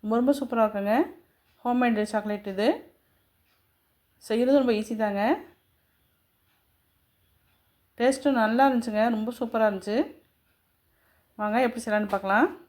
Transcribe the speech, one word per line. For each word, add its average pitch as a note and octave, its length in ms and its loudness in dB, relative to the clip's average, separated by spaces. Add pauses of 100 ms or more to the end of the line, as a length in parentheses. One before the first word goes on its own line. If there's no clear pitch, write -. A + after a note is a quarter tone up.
ரொம்ப, G#3+ 120 -2
ரொம்ப B3 180 4
சூப்பரா B3+ 300 0
இருக்குங்க. G#3 300 0 (720)
ஹோம்மேடு A#3+ 420 0
சாக்லேட் G#3 400 -6
இது. G3 200 0 (1600)
செய்கிறது B3 340 2
ரொம்ப B3 160 2
ஈஸி G#3+ 240 -4
தாங்க. G#3 240 -2 (2750)
டேஸ்ட்டும் C4+ 420 2
நல்லா A3+ 240 2
இருந்துச்சுங்க. A#3 480 2
ரொம்ப A3 220 -4
சூப்பரா A3+ 320 -2
இருந்துச்சு. G#3 320 -2 (1400)
வாங்க, G#3 220 -2
எப்படி A#3 200 -2
செய்யலான்னு G#3 300 -2
பார்க்கலாம். G3 360 2 (220)